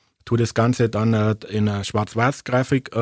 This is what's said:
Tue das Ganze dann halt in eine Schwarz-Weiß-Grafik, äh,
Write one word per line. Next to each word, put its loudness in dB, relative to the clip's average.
Tue 0
das 0
Ganze 2
dann 0
halt 0
in 0
eine -2
Schwarz-Weiß-Grafik, -2
äh, -4